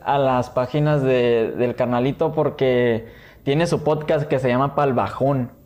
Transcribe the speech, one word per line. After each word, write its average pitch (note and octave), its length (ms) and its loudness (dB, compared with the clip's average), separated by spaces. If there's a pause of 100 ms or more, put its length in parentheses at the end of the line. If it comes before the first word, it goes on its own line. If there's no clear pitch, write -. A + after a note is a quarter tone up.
a C#3 160 0
las B2+ 320 0
páginas D3+ 500 0
de, A#2+ 560 2
del A#2+ 180 0
carnalito B2+ 580 0
porque B2+ 720 0 (360)
tiene D3+ 220 0
su D#3+ 180 -2
podcast D3+ 440 0
que C#3+ 100 0
se C3 100 -2
llama B2+ 280 0
Pal C#3+ 180 2
Bajón. B2 560 -2 (160)